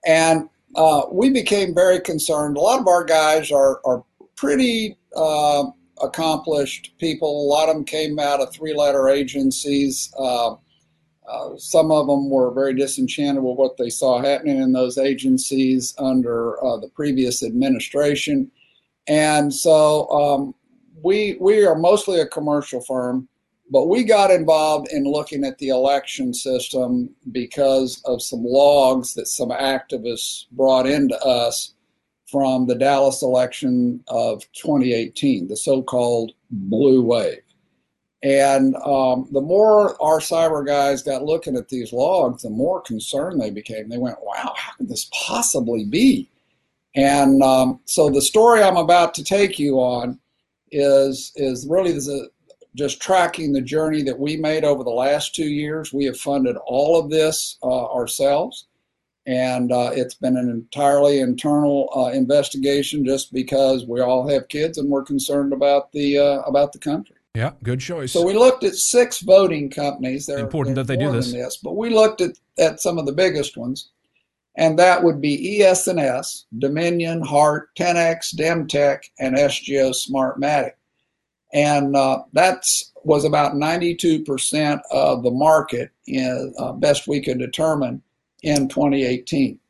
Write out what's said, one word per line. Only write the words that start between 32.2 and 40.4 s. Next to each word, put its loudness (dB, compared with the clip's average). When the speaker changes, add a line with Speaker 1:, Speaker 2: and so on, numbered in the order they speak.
Speaker 1:
from 0
the 0
Dallas 2
election 0
of -4
twenty 0
eighteen, -2
the -8
so-called -2
blue 2
wave. 0
And, 2
um, 0
the 0
more 4
our 2
cyber 0